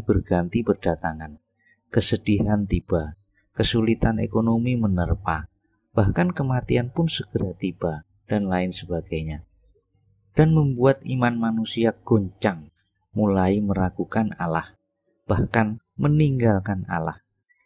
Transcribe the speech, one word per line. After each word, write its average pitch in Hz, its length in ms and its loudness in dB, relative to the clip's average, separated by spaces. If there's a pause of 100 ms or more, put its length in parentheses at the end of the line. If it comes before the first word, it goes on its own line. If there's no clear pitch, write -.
berganti 92 560 0
berdatangan. 80 800 -4 (480)
Kesedihan 104 720 0
tiba, 85 560 -2 (320)
kesulitan 113 720 0
ekonomi 113 560 0
menerpa, 85 720 -2 (400)
bahkan 135 400 0
kematian 127 560 -2
pun 160 240 -2
segera - 480 -6
tiba, 85 480 -4 (240)
dan 101 160 0
lain 92 240 -2
sebagainya. 80 720 -6 (880)
Dan 160 240 6
membuat 135 480 4
iman 123 320 0
manusia 113 560 0
goncang, 95 800 0 (400)
mulai 98 480 2
meragukan 98 800 -2
Allah, 82 400 -4 (480)
bahkan 107 560 0 (160)
meninggalkan 120 880 2
Allah. 80 320 -6 (460)